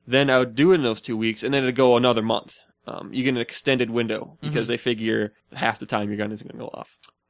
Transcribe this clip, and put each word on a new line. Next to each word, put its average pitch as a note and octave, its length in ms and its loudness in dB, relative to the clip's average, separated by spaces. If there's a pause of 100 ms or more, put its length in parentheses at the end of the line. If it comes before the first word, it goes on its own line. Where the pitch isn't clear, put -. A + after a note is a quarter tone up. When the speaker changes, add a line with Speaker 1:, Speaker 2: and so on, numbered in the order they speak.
Speaker 1:
then C3+ 220 4
I C3 100 6
would A#2+ 160 -2
do D3 160 6
it F#3+ 40 6
in D#3+ 80 2
those A2+ 180 -2
two A#2 160 -6
weeks, A2 260 -2
and C3 100 -2
then C#3 100 2
it'd B2+ 120 0
go B2 220 6
another A#2+ 240 4
month. A2 380 -4 (280)
Um, - 260 -12
you B2+ 120 -4
get C3+ 100 0
an A#2+ 60 -2
extended B2 480 -2
window A2+ 500 -4
because C3+ 280 -4
Speaker 2:
Mm-hmm. A2+ 40 -2
Speaker 1:
they A#2+ 60 -2
figure A2 560 -2 (180)
half A#2 280 -2
the - 60 -14
time G#2 220 -2
your G#2 100 -6
gun G#2+ 140 -4
isn't A2 180 -12
gonna A#2+ 140 -14
go - 100 -12
off. - 240 -16 (320)